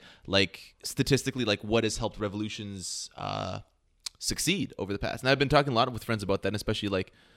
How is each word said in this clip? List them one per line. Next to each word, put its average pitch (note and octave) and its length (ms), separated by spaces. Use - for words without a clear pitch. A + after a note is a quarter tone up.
like, - 560
statistically, C3 600
like, G#2 200
what A2 200
has A2 140
helped A2 220
revolutions, G#2 1000
uh, - 420
succeed - 580
over G2 160
the G2 60
past. - 240
And B2+ 60
I've C3+ 100
been C3+ 100
talking C#3+ 240
a - 20
lot B2 160
with A2 120
friends A2+ 200
about G2 200
that, G2 60
and G#2 60
especially, G#2 340
like, F#2+ 220